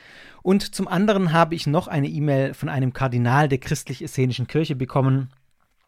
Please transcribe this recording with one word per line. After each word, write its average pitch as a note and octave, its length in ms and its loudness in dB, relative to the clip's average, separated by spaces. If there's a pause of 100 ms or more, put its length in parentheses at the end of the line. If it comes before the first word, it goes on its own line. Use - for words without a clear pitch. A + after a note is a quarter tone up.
(420)
Und G3 320 2
zum F#3+ 140 -4
anderen F#3+ 440 2
habe E3 220 4
ich E3 120 -6
noch D3+ 220 0
eine D3 200 0
E-Mail C#3+ 440 0
von C#3+ 160 -8
einem C3 240 -2
Kardinal B2+ 560 2
der C3+ 100 0
christlich-essenischen B2+ 880 -4
Kirche D3+ 300 -2
bekommen. C3 540 0 (580)